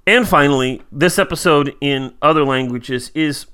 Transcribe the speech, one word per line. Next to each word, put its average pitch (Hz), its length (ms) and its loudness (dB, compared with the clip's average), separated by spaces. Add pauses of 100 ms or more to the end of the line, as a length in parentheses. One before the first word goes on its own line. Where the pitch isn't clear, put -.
And 220 220 2
finally, 143 540 2 (100)
this 170 260 0
episode 147 600 0
in 135 400 -4
other 151 240 2
languages 127 720 -4
is 151 400 -4